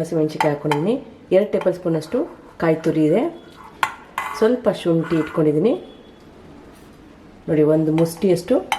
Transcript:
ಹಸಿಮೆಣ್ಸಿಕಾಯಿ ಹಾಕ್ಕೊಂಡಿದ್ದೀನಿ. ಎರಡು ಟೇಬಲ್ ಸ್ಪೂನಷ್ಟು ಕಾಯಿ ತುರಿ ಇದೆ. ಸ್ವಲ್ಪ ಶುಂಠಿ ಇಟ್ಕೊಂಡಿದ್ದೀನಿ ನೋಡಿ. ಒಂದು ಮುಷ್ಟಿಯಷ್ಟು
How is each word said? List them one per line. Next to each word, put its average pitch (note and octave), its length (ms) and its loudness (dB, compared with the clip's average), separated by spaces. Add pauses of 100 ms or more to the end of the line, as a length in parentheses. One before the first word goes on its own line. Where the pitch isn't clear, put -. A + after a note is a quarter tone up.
ಹಸಿಮೆಣ್ಸಿಕಾಯಿ D#3 540 -2
ಹಾಕ್ಕೊಂಡಿದ್ದೀನಿ. D3+ 400 -2 (420)
ಎರಡು G3+ 160 2
ಟೇಬಲ್ F3+ 220 0
ಸ್ಪೂನಷ್ಟು E3 440 -4 (420)
ಕಾಯಿ D#3+ 160 2
ತುರಿ D#3 280 0
ಇದೆ. F3+ 180 2 (1160)
ಸ್ವಲ್ಪ A#3 300 2 (140)
ಶುಂಠಿ E3 340 0
ಇಟ್ಕೊಂಡಿದ್ದೀನಿ D#3 580 2 (1700)
ನೋಡಿ. D#3 140 4
ಒಂದು D#3 300 4
ಮುಷ್ಟಿಯಷ್ಟು E3+ 680 2 (180)